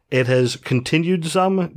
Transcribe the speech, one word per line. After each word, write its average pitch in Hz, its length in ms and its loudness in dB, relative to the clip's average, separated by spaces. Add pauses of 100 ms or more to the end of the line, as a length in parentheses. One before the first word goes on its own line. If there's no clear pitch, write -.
(100)
It 127 160 0
has 127 300 2
continued 160 720 -2
some 185 500 0